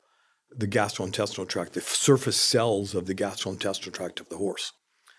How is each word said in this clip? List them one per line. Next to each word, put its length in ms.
the 120
gastrointestinal 800
tract, 260
the 80
surface 560
cells 560
of 140
the 80
gastrointestinal 760
tract 280
of 100
the 80
horse. 340